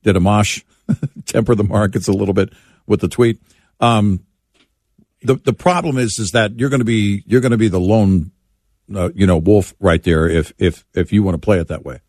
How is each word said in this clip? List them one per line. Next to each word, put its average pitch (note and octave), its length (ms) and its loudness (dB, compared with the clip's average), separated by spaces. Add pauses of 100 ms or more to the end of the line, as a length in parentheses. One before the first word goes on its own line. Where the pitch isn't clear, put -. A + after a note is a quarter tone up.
Did G2 140 0
Amash G2+ 480 0 (300)
<laughs> - 320 -10
temper A#2 280 -2
the G#2 100 0
markets G2 440 -2
a G2+ 40 0
little G2 220 -2
bit F#2+ 180 -2 (340)
with G#2 140 0
the F2+ 80 -2
tweet? A#2 320 0 (380)
Um, G#2 460 0 (1000)
the, B2+ 140 2
the - 160 -2
problem E3+ 440 0
is, B2+ 220 -2
is G2+ 140 -6
that A2 260 0
you're C3 120 -2
gonna C3 140 0
be, G#2 400 0
you're B2 160 2
gonna A#2+ 160 0
be A2 120 2
the F#2 120 0
lone, F#2+ 520 2 (600)
uh, F2+ 220 -4
you G2 140 2
know, E2+ 100 4
wolf F#2+ 400 2
right E2+ 240 2
there E2 260 2
if, E2 300 -2
if, F2 340 -2
if F2 200 -4
you G#2 100 2
wanna F2+ 160 -2
play F#2+ 220 0
it D#2+ 80 -8
that - 160 -10
way. C#2+ 240 -14